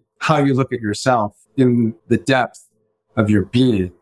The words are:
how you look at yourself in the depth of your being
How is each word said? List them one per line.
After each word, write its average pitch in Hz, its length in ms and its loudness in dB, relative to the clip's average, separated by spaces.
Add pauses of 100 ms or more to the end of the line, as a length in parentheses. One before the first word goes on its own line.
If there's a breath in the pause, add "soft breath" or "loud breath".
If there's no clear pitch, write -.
(200)
how 156 180 0
you 139 160 2
look 127 200 -2
at 117 80 -6
yourself 107 540 -2 (200)
in 120 400 2 (120)
the 117 100 2
depth - 500 -2 (480)
of 107 140 0
your 101 140 2
being 107 480 0 (100)